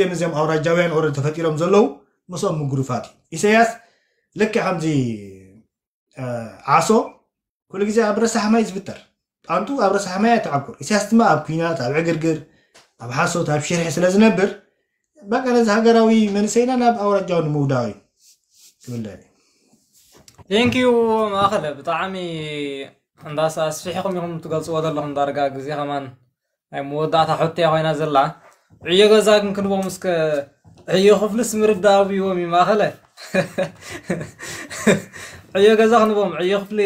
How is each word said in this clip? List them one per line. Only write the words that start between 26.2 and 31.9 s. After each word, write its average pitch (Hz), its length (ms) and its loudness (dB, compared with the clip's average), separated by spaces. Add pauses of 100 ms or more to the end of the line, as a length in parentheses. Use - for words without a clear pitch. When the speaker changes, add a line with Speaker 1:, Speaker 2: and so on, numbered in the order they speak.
Speaker 2:
ናይ 143 120 -8
መወዳእታ 156 520 0
ሕቶያ 165 320 0
ኮይና 160 260 0
ዘላ 147 240 -2 (640)
ዕዮ 180 240 4
ገዛ 208 280 6
ግን 202 180 0
ክንቦም 196 300 -2
እስከ 185 220 -8 (800)
ዕዮ 190 280 4
ክፍልስ 208 380 -2
ምርዳእ 208 440 4